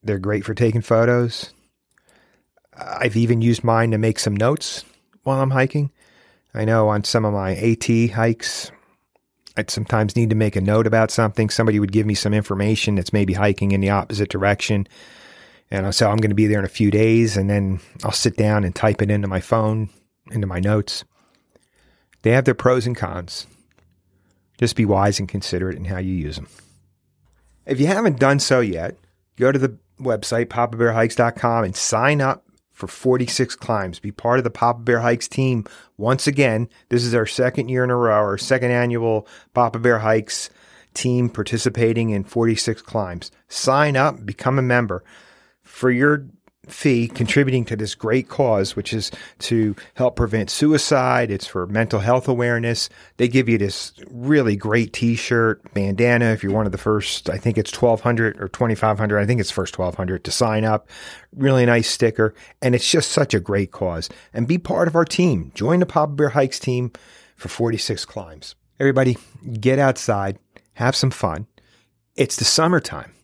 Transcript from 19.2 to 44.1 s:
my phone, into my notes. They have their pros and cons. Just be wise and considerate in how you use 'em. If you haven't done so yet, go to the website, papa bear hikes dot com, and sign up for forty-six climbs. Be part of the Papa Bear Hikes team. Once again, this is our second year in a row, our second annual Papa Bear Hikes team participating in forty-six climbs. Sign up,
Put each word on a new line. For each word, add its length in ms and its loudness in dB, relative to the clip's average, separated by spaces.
my 120 -2
phone, 500 -2
into 160 -4
my 140 -4
notes. 440 0
They 80 4
have 160 4
their 80 4
pros 320 2
and 100 -4
cons. 500 -8
Just 180 0
be 80 2
wise 340 2
and 100 -6
considerate 480 -6
in 80 -10
how 140 -6
you 160 -4
use 240 -6
'em. 100 -14
If 120 -2
you 80 4
haven't 320 0
done 220 4
so 200 2
yet, 360 -4
go 140 4
to 60 0
the 180 -2
website, 480 -2
papa 280 -2
bear 180 2
hikes 220 0
dot 200 2
com, 280 0
and 120 -4
sign 440 0
up 240 -2
for 140 -14
forty-six 680 -2
climbs. 460 -6
Be 100 -8
part 280 0
of 60 0
the 60 -2
Papa 300 0
Bear 200 0
Hikes 280 -2
team. 380 -2
Once 280 0
again, 400 2
this 160 0
is 100 -2
our 120 2
second 420 -2
year 160 0
in 60 -2
a 60 2
row, 180 2
our 240 2
second 320 0
annual 580 0
Papa 260 2
Bear 200 4
Hikes 500 -2
team 340 0
participating 800 -2
in 160 -2
forty-six 560 -2
climbs. 500 -8
Sign 500 2
up, 260 0